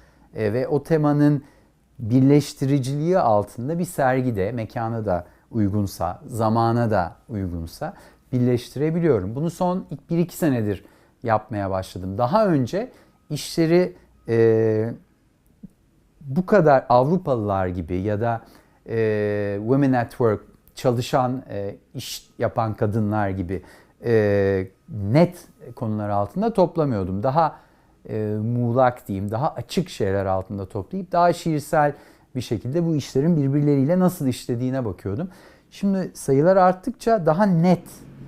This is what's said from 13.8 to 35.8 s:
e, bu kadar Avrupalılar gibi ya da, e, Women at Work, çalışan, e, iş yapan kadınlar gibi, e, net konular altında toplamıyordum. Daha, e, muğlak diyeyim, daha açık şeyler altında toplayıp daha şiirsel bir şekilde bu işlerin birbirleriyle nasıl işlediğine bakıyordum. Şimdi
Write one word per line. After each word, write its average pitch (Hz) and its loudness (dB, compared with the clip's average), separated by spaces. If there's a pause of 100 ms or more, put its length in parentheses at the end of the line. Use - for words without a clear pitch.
e, 113 2 (1300)
bu 147 -4
kadar 151 6
Avrupalılar 123 2
gibi 90 -6
ya 101 -2
da, 117 -2 (480)
e, 104 -2
Women 131 2
at 120 0
Work, 110 0 (340)
çalışan, 127 -2
e, 101 -8 (180)
iş - -12 (100)
yapan 113 -2
kadınlar 107 0
gibi, 95 -6 (420)
e, 101 2 (220)
net 120 0 (280)
konular 107 -4
altında 104 -2
toplamıyordum. 117 0
Daha, 147 0 (540)
e, 107 -4
muğlak 120 0
diyeyim, 101 -6
daha 135 -2
açık - -6
şeyler 98 -2
altında 95 -4
toplayıp 180 -10
daha 175 4
şiirsel 151 0 (420)
bir 123 -6
şekilde 127 -4
bu 165 0
işlerin 147 0
birbirleriyle 143 2
nasıl 180 0
işlediğine 127 -4
bakıyordum. 107 -6 (420)
Şimdi 196 -2